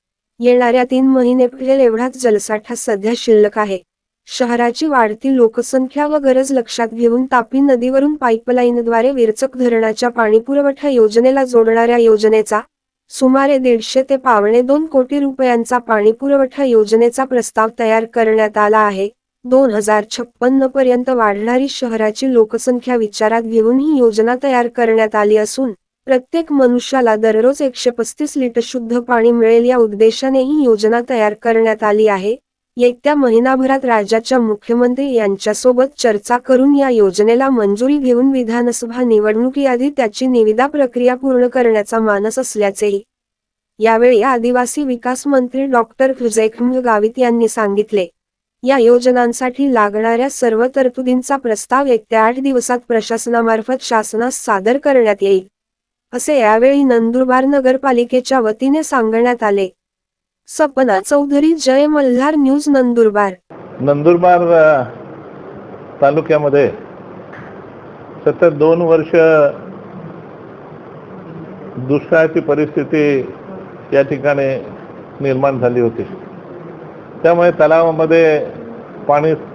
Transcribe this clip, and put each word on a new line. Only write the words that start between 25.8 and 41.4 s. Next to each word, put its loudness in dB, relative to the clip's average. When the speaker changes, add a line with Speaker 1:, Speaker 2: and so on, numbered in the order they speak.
Speaker 1:
प्रत्येक -2
मनुष्याला 2
दररोज 0
एकशे -2
पस्तीस -6
लिटर -2
शुद्ध -6
पाणी 2
मिळेल 2
या 2
उद्देशाने 0
ही 0
योजना 2
तयार 0
करण्यात 0
आली 2
आहे. -2
येत्या 0
महिनाभरात 2
राज्याच्या 0
मुख्यमंत्री -2
यांच्यासोबत 0
चर्चा 0
करून 2
या 2
योजनेला 2
मंजुरी 0
घेऊन 2
विधानसभा -4
निवडणुकीआधी 0
त्याची -4
निविदा 2
प्रक्रिया 0
पूर्ण 0